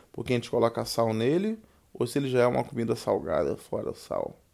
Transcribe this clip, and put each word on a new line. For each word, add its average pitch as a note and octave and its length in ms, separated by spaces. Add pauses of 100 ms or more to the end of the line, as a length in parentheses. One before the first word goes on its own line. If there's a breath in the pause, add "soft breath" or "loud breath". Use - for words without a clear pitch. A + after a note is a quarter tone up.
(120)
porque - 220
a - 20
gente A#2 160
coloca A#2 340
sal A2+ 300
nele F3 420 (340 soft breath)
ou - 140
se A#2+ 140
ele C3 100
já B2+ 120
é A#2+ 40
uma B2+ 180
comida A#2 320
salgada, F2 640
fora - 320
o - 60
sal. - 440 (140)